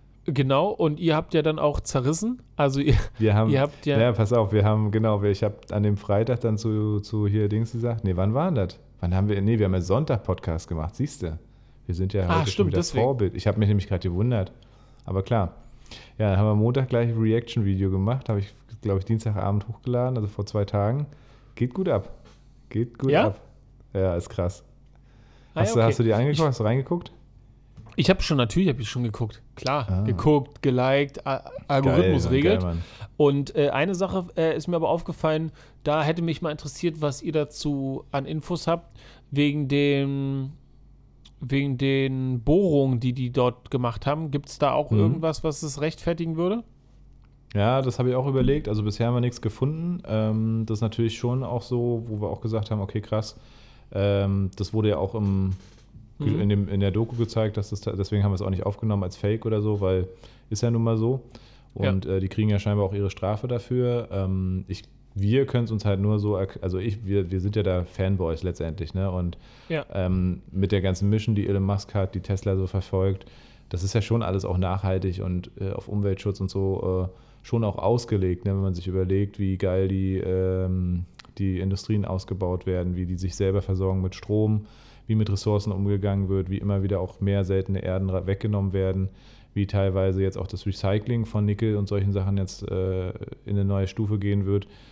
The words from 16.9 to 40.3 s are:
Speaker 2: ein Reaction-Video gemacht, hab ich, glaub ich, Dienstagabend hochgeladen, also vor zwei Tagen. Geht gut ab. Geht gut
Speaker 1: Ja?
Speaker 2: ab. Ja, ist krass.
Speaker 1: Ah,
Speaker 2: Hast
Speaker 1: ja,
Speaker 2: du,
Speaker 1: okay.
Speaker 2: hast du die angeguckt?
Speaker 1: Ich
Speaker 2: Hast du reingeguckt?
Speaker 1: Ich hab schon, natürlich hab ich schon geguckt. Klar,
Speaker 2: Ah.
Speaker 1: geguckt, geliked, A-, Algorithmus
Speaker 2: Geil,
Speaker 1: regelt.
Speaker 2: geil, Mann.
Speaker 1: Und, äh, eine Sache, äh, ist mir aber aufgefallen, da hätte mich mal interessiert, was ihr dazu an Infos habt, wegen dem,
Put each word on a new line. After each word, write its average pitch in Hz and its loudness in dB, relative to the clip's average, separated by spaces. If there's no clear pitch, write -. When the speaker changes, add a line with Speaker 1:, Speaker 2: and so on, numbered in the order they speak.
Speaker 2:
ein 113 -2
Reaction-Video 110 2
gemacht, 104 0
hab 107 0
ich, 101 -4
glaub 98 0
ich, 95 -4
Dienstagabend 101 0
hochgeladen, 123 -2
also 104 -2
vor 101 -6
zwei 104 -2
Tagen. 110 0
Geht 127 -2
gut 185 -2
ab. 104 0
Geht 117 -4
gut 135 2
Speaker 1:
Ja? 156 6
Speaker 2:
ab. 98 -4
Ja, 95 0
ist 85 -4
krass. - -4
Speaker 1:
Ah, 160 0
Speaker 2:
Hast 104 2
Speaker 1:
ja, - 0
Speaker 2:
du, 120 4
Speaker 1:
okay. 113 6
Speaker 2:
hast 110 2
du 123 4
die 110 4
angeguckt? 139 2
Speaker 1:
Ich 160 4
Speaker 2:
Hast 127 0
du 110 2
reingeguckt? 135 0
Speaker 1:
Ich - 0
hab 190 4
schon, 151 2
natürlich 156 2
hab 123 0
ich 107 -6
schon 123 -4
geguckt. 113 -4
Klar, 131 -2
Speaker 2:
Ah. 92 2
Speaker 1:
geguckt, 135 2
geliked, 135 2
A-, 135 -4
Algorithmus 92 4
Speaker 2:
Geil, 123 0
Speaker 1:
regelt. 160 4
Speaker 2:
geil, 87 -2
Mann. 85 -4
Speaker 1:
Und, 143 2
äh, 143 2
eine 175 0
Sache, 180 -2
äh, 160 0
ist 156 -6
mir 175 -2
aber 160 0
aufgefallen, 160 -2
da 151 2
hätte 165 0
mich 165 -2
mal 165 -4
interessiert, 156 -6
was 139 -2
ihr 160 -6
dazu 143 -4
an 139 -2
Infos 156 -6
habt, 170 -4
wegen 143 2
dem, 139 0